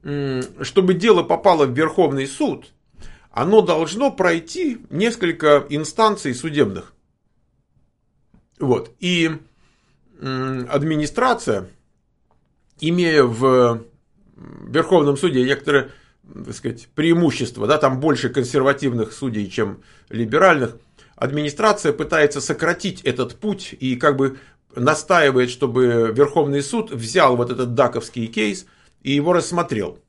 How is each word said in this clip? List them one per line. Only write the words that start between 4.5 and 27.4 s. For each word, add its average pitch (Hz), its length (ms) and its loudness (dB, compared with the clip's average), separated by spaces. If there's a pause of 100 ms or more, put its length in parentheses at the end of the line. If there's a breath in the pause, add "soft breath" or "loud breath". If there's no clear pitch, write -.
несколько 160 800 2
инстанций 156 640 0
судебных. 143 560 -2 (1700)
Вот. 120 400 0
И, 170 320 0 (880)
м, 131 500 -6
администрация, 151 1000 -2 (1120)
имея 165 420 2
в 120 640 2 (500)
Верховном 147 800 0
суде 139 300 0
некоторые, 139 460 0 (540 loud breath)
так 110 80 -12
сказать, - 400 -10
преимущества, 147 760 0
да, - 100 4
там 131 220 0
больше 147 300 0
консервативных 131 840 0
судей, 107 360 -6
чем 101 320 -4 (280 soft breath)
либеральных, 131 680 2 (380 soft breath)
администрация 147 760 0
пытается 147 480 0
сократить 170 600 -4
этот 123 340 -4
путь - 440 -8
и 131 160 -4
как 135 220 2
бы 135 200 -2 (380 loud breath)
настаивает, 139 760 2
чтобы 120 640 0
Верховный 143 480 2
суд 220 300 -4
взял 127 440 2
вот 123 140 -2